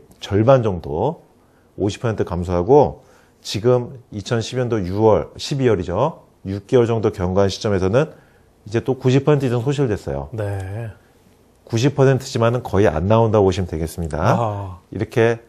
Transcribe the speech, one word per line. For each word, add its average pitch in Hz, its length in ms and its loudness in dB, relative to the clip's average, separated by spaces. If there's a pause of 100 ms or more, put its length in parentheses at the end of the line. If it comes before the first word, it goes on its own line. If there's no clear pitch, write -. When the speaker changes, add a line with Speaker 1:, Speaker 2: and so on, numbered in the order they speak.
(200)
Speaker 1:
절반 113 420 4
정도, 92 600 -4 (540)
오십 98 260 -4
퍼센트 110 220 -2
감소하고, 90 800 2 (380)
지금 120 560 -2 (120)
이천십년도 117 760 -4
유월, 101 500 2
십이월이죠. 117 840 -2 (240)
육 98 200 -8
개월 123 200 4
정도 110 240 0
경과한 95 380 0
시점에서는 101 600 0 (560)
이제 113 140 -4
또 127 180 -2
구십 135 260 2
퍼센트 139 220 2
이상 123 140 -2
소실됐어요. 117 720 -4
Speaker 2:
네. 101 580 -8 (760)
Speaker 1:
구십 131 300 -2
퍼센트지만은 127 680 0
거의 98 240 2
안 78 200 0
나온다고 110 380 4
보시면 92 240 0
되겠습니다. 80 520 -6
Speaker 2:
아. 101 580 -2 (120)
Speaker 1:
이렇게 113 580 0